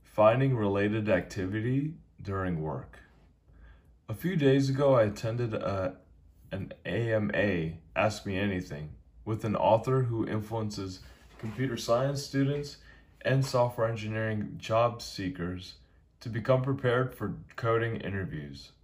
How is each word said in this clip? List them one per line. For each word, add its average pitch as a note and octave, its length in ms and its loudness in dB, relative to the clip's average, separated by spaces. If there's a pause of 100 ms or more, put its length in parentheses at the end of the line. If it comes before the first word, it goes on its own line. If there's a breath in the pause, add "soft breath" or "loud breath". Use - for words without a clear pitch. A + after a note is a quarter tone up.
finding B2 540 4
related G#2 520 2
activity G#2+ 840 0 (260)
during F#2 420 -2
work. D2 380 -8 (1080 soft breath)
A A2+ 80 -6
few F3+ 200 -2
days C#3 340 4
ago, C3+ 260 4
I A2+ 80 6
attended A2+ 500 -2
a, F#2+ 440 -2 (540)
an G2 220 -8 (120)
A A2 280 -2
M G#2 220 0
A, F2 420 0 (180)
Ask G#2 300 0
Me G2 140 -2
Anything, F2+ 500 -4 (340)
with G#2+ 220 -4
an G#2 120 0
author B2 460 4
who A2+ 220 -2
influences G#2 760 -6 (360 loud breath)
computer A#2 400 -4
science C3+ 460 0
students C#3 540 -2 (440 loud breath)
and C3+ 240 2
software A#2+ 440 2
engineering A2 680 -4
job A2+ 420 2
seekers F2+ 760 -6 (460 soft breath)
to B2 80 -10
become B2+ 340 2
prepared C3 500 2
for G#2 220 -4 (200)
coding A2+ 420 0
interviews. D#2 720 -8 (120)